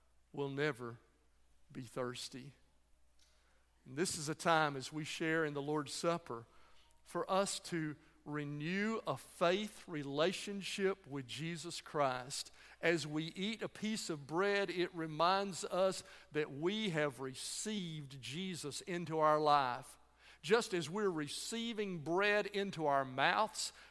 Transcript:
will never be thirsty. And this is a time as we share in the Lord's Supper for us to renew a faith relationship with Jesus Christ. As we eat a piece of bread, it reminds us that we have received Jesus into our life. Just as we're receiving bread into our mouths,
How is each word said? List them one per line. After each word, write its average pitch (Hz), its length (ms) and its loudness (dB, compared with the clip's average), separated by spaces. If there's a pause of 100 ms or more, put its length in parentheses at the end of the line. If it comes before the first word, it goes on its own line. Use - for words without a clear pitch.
(320)
will 143 180 -4
never 131 500 -2 (760)
be 135 100 -8
thirsty. 127 680 -6 (1300)
And 131 120 -10
this 180 200 0
is 151 120 -6
a 156 60 -2
time 156 420 4
as 127 160 -8
we 156 100 -4
share 160 400 0
in 147 100 -2
the 143 80 -4
Lord's 147 320 -2
Supper 165 520 -2 (600)
for - 240 -4
us 190 300 2
to 156 380 -4 (280)
renew 151 840 -2
a 139 100 0
faith 190 720 0
relationship 185 1200 0
with 135 180 -6
Jesus 160 560 -6
Christ. 135 720 0 (300)
As 165 260 4
we 156 280 -2
eat 208 280 -4
a 180 60 -2
piece - 400 -2
of 143 180 -6
bread, 196 420 2
it 175 240 0
reminds 170 720 2
us 185 380 0 (300)
that 147 180 0
we 190 400 0
have 147 300 0
received 147 1000 -6
Jesus 147 600 -6
into 165 380 -2
our 151 200 8
life. 139 580 4 (440)
Just 202 320 4
as 165 160 -2
we're 202 200 0
receiving 202 880 -4
bread 196 480 4
into 196 400 -2
our 139 180 4
mouths, 160 720 2 (180)